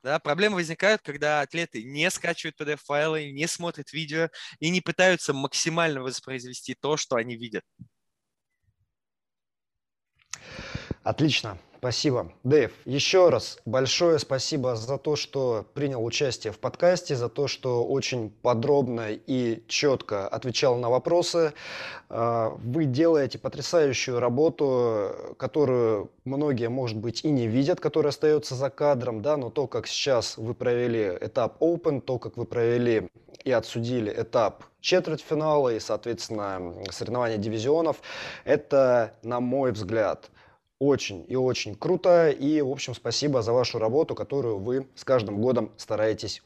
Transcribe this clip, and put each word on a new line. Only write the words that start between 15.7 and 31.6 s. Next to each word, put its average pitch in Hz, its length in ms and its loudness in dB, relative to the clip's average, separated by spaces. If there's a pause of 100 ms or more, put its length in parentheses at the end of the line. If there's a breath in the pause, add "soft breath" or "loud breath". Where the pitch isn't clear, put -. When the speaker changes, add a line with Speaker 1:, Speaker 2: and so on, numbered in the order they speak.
Speaker 2:
принял 135 300 -4
участие 117 480 -2
в - 80 -16
подкасте, 170 560 0
за 117 120 -2
то, 139 200 -2
что 120 360 -2
очень 120 460 -2
подробно 120 800 2
и 117 560 -2
чётко 107 600 0
отвечал 123 500 0
на 117 120 -2
вопросы. 165 640 2 (540 loud breath)
А, 117 420 0
вы 123 340 -2
делаете 143 560 2
потрясающую 135 800 0
работу, 123 1200 0
которую 123 720 2 (120)
многие, 135 440 0
может 120 300 -4
быть, 113 260 -6
и 156 60 2
не 120 180 2
видят, 139 320 2
которая 147 300 2
остаётся 151 440 2
за 131 160 -2
кадром, 123 500 0
да, 147 160 0
но 123 140 -4
то, 135 160 -2
как 113 220 -6
сейчас - 500 0
вы 113 160 -6
провели 120 680 0
этап 110 400 -2